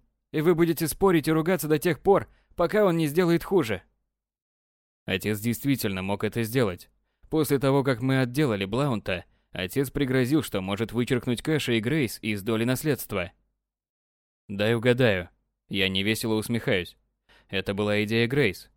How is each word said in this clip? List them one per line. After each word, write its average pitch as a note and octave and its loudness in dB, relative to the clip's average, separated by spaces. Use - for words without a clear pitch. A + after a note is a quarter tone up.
и D#3 -2
вы E3+ 4
будете E3 2
спорить E3+ 2
и D#3+ 4
ругаться D#3+ 0
до D3+ 4
тех D#3+ -2
пор, F#3+ 4
пока G3 2
он F3 4
не E3 2
сделает E3+ 0
хуже». A#2 0
Отец G2+ -2
действительно A2 -2
мог G2 -4
это A2 -4
сделать. A2 -2
После D3 2
того, C#3 2
как B2 -2
мы C3 2
отделали A#2+ 0
Блаунта, G2+ -2
отец B2+ -4
пригрозил, C3 0
что - -6
может G2 -4
вычеркнуть A#2+ -2
Кэша D3 -2
и A2+ 2
Грейс B2 -2
из G#2+ -4
доли A2+ 0
наследства. B2 -4
Дай G#2 0
угадаю. A#2 2
Я F#2+ 0
невесело G#2+ 0
усмехаюсь. G#2+ -2
Это G2 -4
была G#2 0
идея A2+ 0
Грейс, B2 -2